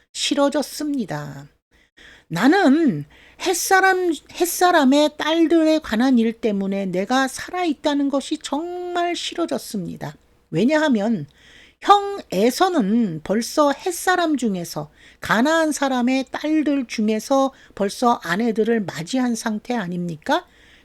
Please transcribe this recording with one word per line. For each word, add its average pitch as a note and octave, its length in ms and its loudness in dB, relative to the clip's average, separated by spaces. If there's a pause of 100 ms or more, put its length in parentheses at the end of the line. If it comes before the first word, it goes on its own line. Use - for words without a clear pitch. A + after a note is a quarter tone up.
(140)
싫어졌습니다. C4 1300 -4 (800)
나는 C4 800 4 (360)
햇사람, F#4 720 2 (180)
햇사람의 D4+ 840 2
딸들에 D#4 640 2
관한 B3 400 2
일 A3+ 120 2
때문에 G3 540 -2
내가 G3+ 420 0
살아있다는 D4 840 -2
것이 C#4+ 280 -4
정말 F4 800 -4
싫어졌습니다. - 1000 -8 (360)
왜냐하면 A3+ 760 2 (560)
형에서는 B3+ 1400 2
벌써 A#3 480 0
햇사람 F4 640 -2
중에서, F3 540 -6 (280)
가나안 D#4 520 2
사람의 C4 580 0
딸들 D4 560 -2
중에서 A#3 640 0 (220)
벌써 A#3 500 0
아내들을 A3 580 0
맞이한 A#3+ 520 -4
상태 G#3+ 400 -6
아닙니까? F3+ 720 -4 (400)